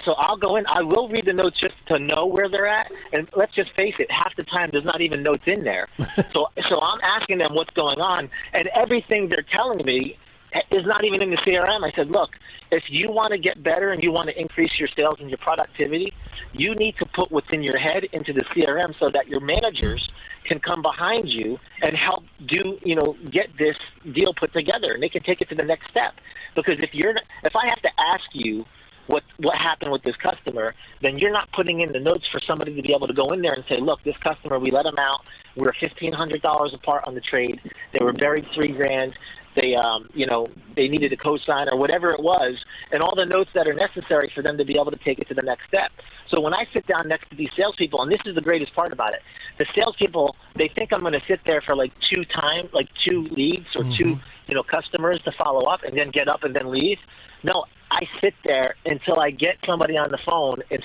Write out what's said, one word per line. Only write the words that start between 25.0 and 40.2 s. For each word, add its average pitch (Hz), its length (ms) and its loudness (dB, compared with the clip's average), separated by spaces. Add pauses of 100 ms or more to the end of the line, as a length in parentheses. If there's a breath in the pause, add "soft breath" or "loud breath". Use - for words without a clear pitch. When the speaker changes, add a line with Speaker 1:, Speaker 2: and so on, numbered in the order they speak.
Speaker 1:
they 170 60 0
can 165 160 -4
take 185 160 0
it - 80 -2
to 160 80 -8
the 156 80 0
next 160 260 -2
step." - 240 0 (400 loud breath)
Because 160 240 2
if 151 160 -4
you're, 185 200 2 (280 loud breath)
if 208 140 2
I 240 100 2
have 233 160 0
to - 160 2
ask 175 340 2
you 113 320 -4 (420 loud breath)
what, 147 160 2 (140)
what 160 200 2
happened 156 360 -2
with 135 100 -2
this 120 140 -2
customer, 120 580 -4 (280 loud breath)
then 135 160 0
you're 196 140 4
not 208 200 0
putting 170 300 -2
in 156 100 -4
the 131 80 -4
notes 160 320 2
for 143 80 -4
somebody 151 340 -4
to 143 80 -8
be 143 120 2
able 135 120 2
to 127 60 -2
go 135 120 2 (100)
in 185 80 -2
there 160 100 2
and 131 160 -4
say, 131 80 0
"Look, 139 260 0
this 147 160 -4
customer, 147 400 -2
we 131 120 0
let 139 140 4
them 147 140 -2
out. 139 280 -2 (300 loud breath)
We're 131 180 2
fifteen 165 380 -6
hundred 156 300 -4
dollars 151 320 2
apart 143 320 -2
on 127 80 -8
the 123 60 -6
trade. 123 400 -2 (320 loud breath)
They 131 120 2
were 123 100 4
buried 147 400 0
three 151 140 0
grand. 135 460 -2 (420 loud breath)
They, 127 200 2
um, 113 380 0
you 131 120 0